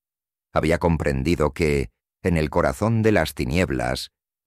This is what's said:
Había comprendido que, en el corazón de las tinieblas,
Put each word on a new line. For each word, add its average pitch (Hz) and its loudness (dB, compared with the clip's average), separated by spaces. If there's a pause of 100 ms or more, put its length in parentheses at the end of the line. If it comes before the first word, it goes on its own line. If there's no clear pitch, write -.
(540)
Había 80 2
comprendido 76 0
que, 73 0 (340)
en 87 0
el 78 0
corazón 90 0
de 110 2
las 82 0
tinieblas, 65 -2 (360)